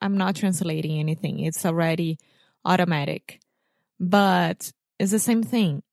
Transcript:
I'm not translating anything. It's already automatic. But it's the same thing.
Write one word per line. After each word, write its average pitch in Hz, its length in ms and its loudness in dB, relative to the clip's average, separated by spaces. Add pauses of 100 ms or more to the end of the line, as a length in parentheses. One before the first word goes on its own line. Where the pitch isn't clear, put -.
I'm 196 160 0
not 190 180 0
translating 160 640 -2
anything. 151 420 -2
It's 160 240 -4
already 165 540 0 (460)
automatic. 170 760 0 (600)
But 185 720 2 (260)
it's 196 140 0
the 220 60 2
same 226 240 2
thing. 208 400 0 (100)